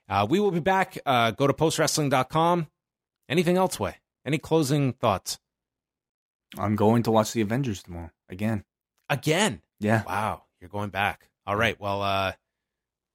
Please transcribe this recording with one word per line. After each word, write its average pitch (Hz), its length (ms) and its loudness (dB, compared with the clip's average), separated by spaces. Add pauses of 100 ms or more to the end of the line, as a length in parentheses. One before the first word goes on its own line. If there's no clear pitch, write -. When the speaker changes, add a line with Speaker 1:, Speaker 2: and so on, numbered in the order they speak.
Speaker 1:
Uh, 196 200 2
we 170 120 2
will 208 100 2
be 170 100 -2
back. 185 440 0
Uh, 117 280 2
go 139 140 0
to 139 80 4
post 156 240 0
wrestling 151 300 0
dot 127 220 0
com. 165 380 2 (600)
Anything 175 280 2
else, 185 220 0
Way? 92 180 -4 (280)
Any 151 140 -2
closing 143 560 0
thoughts? - 440 -2 (1200)
Speaker 2:
I'm 104 180 0
going 110 280 4
to 117 60 0
watch 110 220 2
the 117 80 -2
Avengers 113 420 -2
tomorrow 85 280 -14 (180)
again. 104 360 -4 (440)
Speaker 1:
Again? 151 540 -2 (180)
Speaker 2:
Yeah. 107 260 2
Speaker 1:
Wow, 98 360 -6 (180)
you're 90 80 -20
going 101 220 -8
back. 95 400 -4 (160)
All 101 100 -2
right. 110 240 0
Well, 101 220 -4
uh, 98 300 -2 (840)